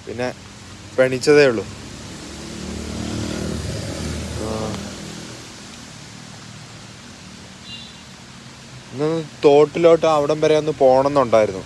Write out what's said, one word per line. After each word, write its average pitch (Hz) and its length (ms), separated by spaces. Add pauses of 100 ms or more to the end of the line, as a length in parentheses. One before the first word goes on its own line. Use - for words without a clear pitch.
പിന്നെ 117 240 (600)
ഇപ്പൊ - 160
എണീച്ചതേ 131 440
ഉള്ളൂ. 107 140 (2750)
ആ. 110 60 (4000)
ഇന്ന് 143 180 (360)
തോട്ടിലോട്ട് 160 680
അവിടം 151 320
വരെ 156 160
ഒന്ന് 151 220
പോണമെന്നുണ്ടായിരുന്നു. 127 840